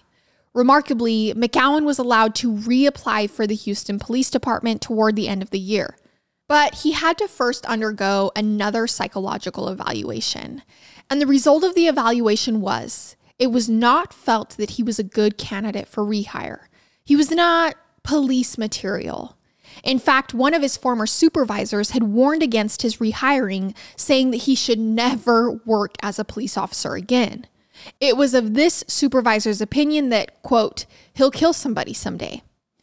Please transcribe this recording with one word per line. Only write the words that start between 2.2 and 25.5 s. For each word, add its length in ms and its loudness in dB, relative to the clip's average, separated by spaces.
to 180 -2
reapply 800 0
for 160 -2
the 80 -2
Houston 420 -6
Police 320 -2
Department 520 -2
toward 340 0
the 120 -2
end 140 -4
of 80 -10
the 100 -4
year. 380 -4
But 280 4
he 180 0
had 240 0
to 100 -2
first 380 -4
undergo 680 0
another 540 -2
psychological 800 -6
evaluation. 920 -8
And 120 0
the 60 2
result 360 4
of 120 0
the 120 4
evaluation 760 2
was, 540 -6
it 120 2
was 180 0
not 440 2
felt 440 -2
that 140 -6
he 120 -4
was 160 -2
a 40 -4
good 340 0
candidate 500 -8
for 160 -6
rehire. 600 -6
He 120 4
was 160 2
not 440 2
police 540 0
material. 800 -6
In 160 0
fact, 340 2
one 200 2
of 80 2
his 140 0
former 300 -2
supervisors 840 0
had 120 0
warned 380 4
against 400 0
his 160 -2
rehiring, 800 0
saying 360 2
that 120 -4
he 120 4
should 240 0
never 720 2